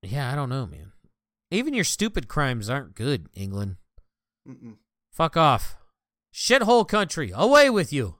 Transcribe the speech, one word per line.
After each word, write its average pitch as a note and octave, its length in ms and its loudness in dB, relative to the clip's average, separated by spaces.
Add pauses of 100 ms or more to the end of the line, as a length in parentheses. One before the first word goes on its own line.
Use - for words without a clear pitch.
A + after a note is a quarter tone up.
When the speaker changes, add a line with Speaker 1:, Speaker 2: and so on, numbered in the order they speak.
Speaker 1:
Yeah, B2+ 300 -6
I C#3+ 40 -4
don't C#3 140 -4
know, B2+ 180 -4
man. E2 240 -18 (600)
Even C4 220 0
your A3 100 0
stupid G3 440 -2
crimes B2 420 -2
aren't B2 260 -6
good, A2+ 380 -4
England. G2 440 -8 (720)
Speaker 2:
Mm-mm. A#2 280 -20 (360)
Speaker 1:
Fuck D#3+ 260 -2
off. C#3+ 400 2 (560)
Shithole A#3 540 4
country, E3 460 -2
away C4+ 360 6
with G#3 240 0
you. A2 260 -4